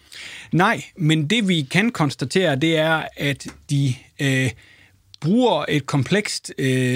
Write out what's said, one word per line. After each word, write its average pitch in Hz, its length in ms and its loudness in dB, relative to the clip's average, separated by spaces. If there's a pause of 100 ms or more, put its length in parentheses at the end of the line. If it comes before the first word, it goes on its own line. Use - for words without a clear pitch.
(520)
Nej, 190 320 2 (140)
men 156 300 2
det 214 200 2
vi 160 240 2
kan 214 200 2
konstatere, 151 640 0
det 160 220 2
er, 156 260 0 (140)
at 143 300 -4 (220)
de, 139 240 2 (260)
øh, 131 300 0 (720)
bruger 196 480 2
et 147 160 0
komplekst, - 720 -2
øh, 127 380 0